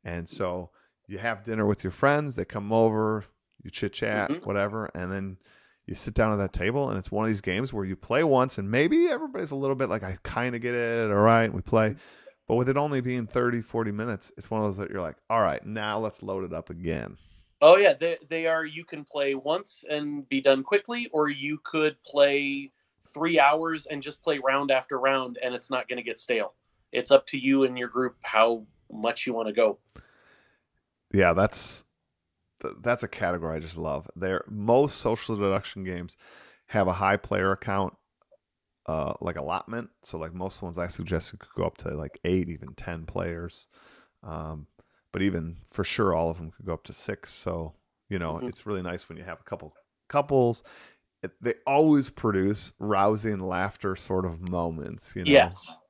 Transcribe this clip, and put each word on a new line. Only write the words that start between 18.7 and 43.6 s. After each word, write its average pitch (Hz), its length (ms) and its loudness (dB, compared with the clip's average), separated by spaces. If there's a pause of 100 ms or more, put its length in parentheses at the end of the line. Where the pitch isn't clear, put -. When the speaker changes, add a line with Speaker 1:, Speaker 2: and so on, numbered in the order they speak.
Speaker 2:
can 151 220 -12
play 139 300 -2
once 151 540 -4
and 147 380 -4
be 135 140 -2
done 135 220 6
quickly, 233 500 -2
or 151 160 2
you 143 340 -6
could 156 400 0
play 139 720 2 (320)
three 160 340 2
hours 156 460 4
and 139 180 -8
just 147 180 -12
play 151 180 0
round 135 300 2
after 131 300 2
round, 131 420 0
and 123 140 -2
it's - 140 -10
not 127 180 -2
gonna 123 160 -6
get 117 140 -8
stale. 110 380 -2 (360)
It's 127 200 2
up 135 160 8
to 139 120 -4
you 135 240 4
and 127 140 0
your 123 100 -4
group 120 340 -2
how 113 440 4 (260)
much 110 340 -4
you 123 80 -4
wanna 110 200 -4
go. 98 260 4 (1300)
Speaker 1:
Yeah, 90 200 8
that's, - 520 0 (760)
th-, - 200 -8
that's 120 220 -2
a 104 40 -8
category 85 500 -4
I - 20 -4
just 82 180 -12
love. 80 380 -6
There, 92 340 -2
most 117 480 2
social 113 400 -4
deduction 98 460 -2
games 87 340 -8 (500)
have 98 200 2
a 90 60 2
high 98 240 2
player 95 380 0
count, 98 400 -4 (920)
uh, 78 340 -4
like, 82 160 -6
allotment. 90 520 -8 (140)
So, - 140 -14
like, 80 160 -8
most 90 280 -8
ones 87 160 -8
I 87 100 -4
suggested 85 520 -6
could - 160 -20
go 85 100 -2
up - 120 -4
to, - 180 -10
like, 73 300 -10
eight, 90 240 2
even 78 260 -12
ten 82 300 -10
players. 87 600 -8 (560)